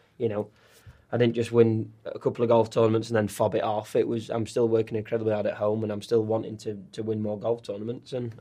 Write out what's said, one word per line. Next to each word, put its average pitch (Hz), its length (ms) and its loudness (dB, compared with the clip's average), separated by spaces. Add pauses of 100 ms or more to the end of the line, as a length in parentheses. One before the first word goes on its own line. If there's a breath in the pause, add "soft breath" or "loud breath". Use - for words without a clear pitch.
(180 soft breath)
you 120 120 -2
know, 104 200 -4 (640 soft breath)
I 117 60 -2
didn't 117 180 4
just 117 160 -2
win 113 420 4 (120)
a - 120 -8
couple 120 260 -2
of 113 60 0
golf 113 220 6
tournaments 113 380 2
and 117 60 -2
then 107 120 2
fob 107 260 -2
it 107 100 0
off. 110 320 -4
It 117 120 4
was, 117 240 -4
I'm 113 160 -4
still 120 200 0
working 113 300 0
incredibly 110 340 -2
hard 104 140 0
at 107 80 -2
home 107 300 -2
and 107 80 -4
I'm 104 100 -6
still 113 220 2
wanting 110 340 -2
to, 110 180 -8 (180)
to 113 100 -8
win 107 180 -2
more 107 180 -4
golf 117 220 -2
tournaments. 110 520 -10
And, 120 280 -6